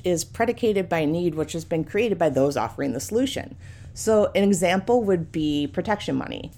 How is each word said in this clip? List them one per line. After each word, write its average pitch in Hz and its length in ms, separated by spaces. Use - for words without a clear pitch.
is 175 200
predicated 226 640
by 165 160
need, 165 300
which 156 180
has 165 140
been 160 180
created 202 320
by 165 140
those 135 260
offering 120 380
the 135 60
solution. - 560
So 214 420
an 196 100
example 196 580
would 180 300
be 151 340
protection 185 500
money. - 420